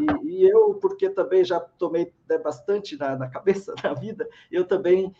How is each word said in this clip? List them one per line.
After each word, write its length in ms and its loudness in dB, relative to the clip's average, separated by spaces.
e, 60 -6
e 200 4
eu, 260 6
porque 360 -2
também 340 2
já 140 -2
tomei, 540 -4
né, 100 0
bastante 580 -6
na, 200 -4
na 120 -6
cabeça 460 -2
<laughs> 80 -14
da 100 -2
vida, 360 -8
eu 120 0
também, 560 2